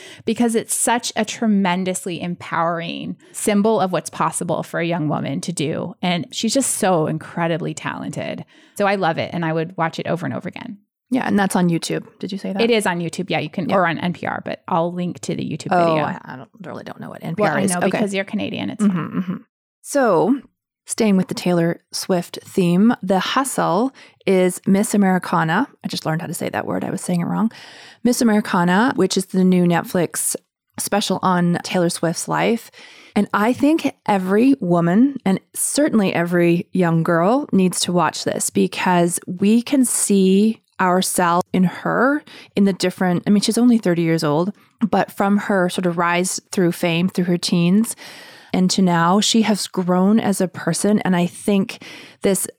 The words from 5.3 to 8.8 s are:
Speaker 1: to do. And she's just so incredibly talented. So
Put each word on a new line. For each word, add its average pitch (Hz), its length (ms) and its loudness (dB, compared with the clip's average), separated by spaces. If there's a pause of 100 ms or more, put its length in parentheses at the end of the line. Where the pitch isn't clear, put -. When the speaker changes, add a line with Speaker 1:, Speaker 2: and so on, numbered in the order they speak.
Speaker 1:
to 170 100 -6
do. 170 500 -4
And 180 300 -2
she's 220 220 -4
just 262 220 0
so 180 320 2
incredibly 160 680 -4
talented. - 720 -10 (300)
So 202 100 0